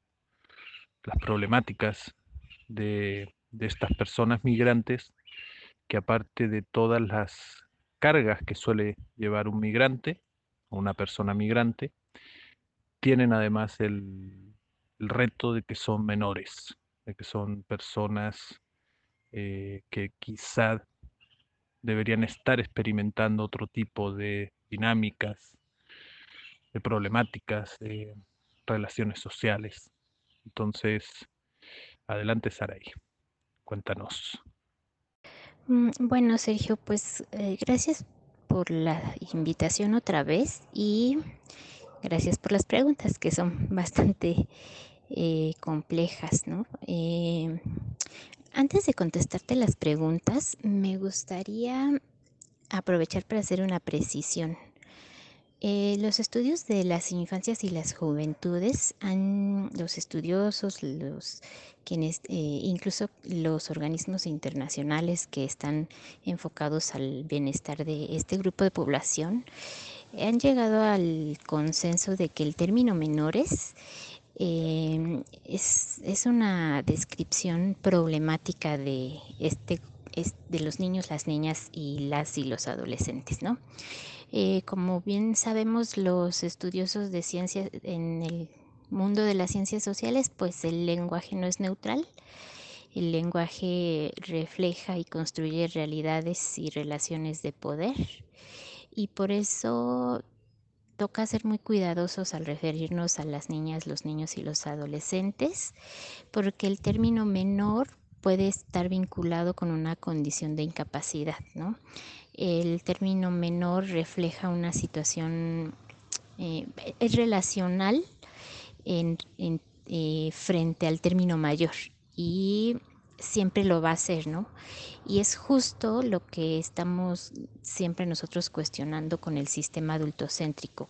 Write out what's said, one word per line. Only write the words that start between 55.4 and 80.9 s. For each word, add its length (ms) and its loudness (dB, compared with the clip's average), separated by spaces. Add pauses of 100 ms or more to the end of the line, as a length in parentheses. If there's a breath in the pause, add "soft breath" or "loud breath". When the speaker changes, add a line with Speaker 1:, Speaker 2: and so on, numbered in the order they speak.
Speaker 2:
Eh, 380 2
los 220 2
estudios 460 0
de 180 4
las 260 0
infancias 540 -2
y 40 0
las 240 -2
juventudes 1080 0
han, 760 2
los 200 -4
estudiosos, 840 -2
los, 600 -6 (420 loud breath)
quienes, 460 -2
eh, 340 -2
incluso 460 -2 (160)
los 440 0
organismos 560 -2
internacionales 1040 -2
que 160 -2
están 460 -2 (340 loud breath)
enfocados 720 -4
al 300 -4
bienestar 580 -2
de 320 -4
este 220 -2
grupo 260 0
de 80 6
población, 720 0 (760 loud breath)
han 220 4
llegado 420 6
al 640 2
consenso 720 2
de 140 2
que 140 -2
el 120 0
término 400 4
menores, 800 2 (600 loud breath)
eh, 880 0 (200)
es, 640 -2
es 200 0
una 580 4
descripción 960 0
problemática 960 2
de 420 -4 (220)
este, 400 -2 (320)
es, 220 -4 (120)
de 140 -2
los 180 -4
niños, 300 -2